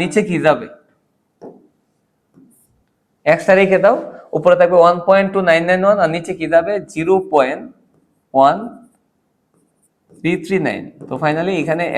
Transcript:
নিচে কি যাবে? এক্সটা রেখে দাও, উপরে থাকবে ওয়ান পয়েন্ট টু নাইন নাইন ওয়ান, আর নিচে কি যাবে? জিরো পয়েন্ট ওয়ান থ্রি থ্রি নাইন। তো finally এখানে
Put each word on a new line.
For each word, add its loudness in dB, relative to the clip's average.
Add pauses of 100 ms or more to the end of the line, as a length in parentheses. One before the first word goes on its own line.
নিচে 0
কি -4
যাবে? 0 (2750)
এক্সটা 2
রেখে 2
দাও, 4 (420)
উপরে 4
থাকবে 2
ওয়ান 4 (100)
পয়েন্ট 4
টু -2 (100)
নাইন 2
নাইন 0
ওয়ান, 2
আর 0
নিচে -8
কি -6
যাবে? 2 (200)
জিরো 0 (180)
পয়েন্ট 0 (680)
ওয়ান 4 (1600)
থ্রি -4 (120)
থ্রি -2 (100)
নাইন। -6 (240)
তো -10
finally -2
এখানে -4 (140)